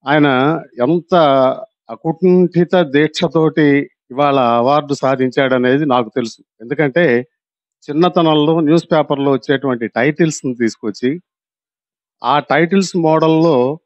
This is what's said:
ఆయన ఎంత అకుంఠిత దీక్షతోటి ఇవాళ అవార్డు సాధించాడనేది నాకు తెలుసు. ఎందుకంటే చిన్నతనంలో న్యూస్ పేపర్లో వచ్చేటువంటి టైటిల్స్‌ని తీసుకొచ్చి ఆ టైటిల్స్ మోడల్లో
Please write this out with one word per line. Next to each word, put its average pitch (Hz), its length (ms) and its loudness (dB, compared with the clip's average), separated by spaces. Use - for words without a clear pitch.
ఆయన 147 200 2
ఎంత 170 260 -2
అకుంఠిత 175 920 0
దీక్షతోటి 151 1080 0
ఇవాళ 139 300 0
అవార్డు 135 540 0
సాధించాడనేది 131 920 0
నాకు 123 220 0
తెలుసు. 117 360 -8
ఎందుకంటే 127 640 -2
చిన్నతనంలో 160 720 0
న్యూస్ 160 320 0
పేపర్లో 143 400 0
వచ్చేటువంటి 127 560 -4
టైటిల్స్‌ని 147 680 -2
తీసుకొచ్చి 120 680 -4
ఆ 135 140 2
టైటిల్స్ 170 580 0
మోడల్లో 160 880 2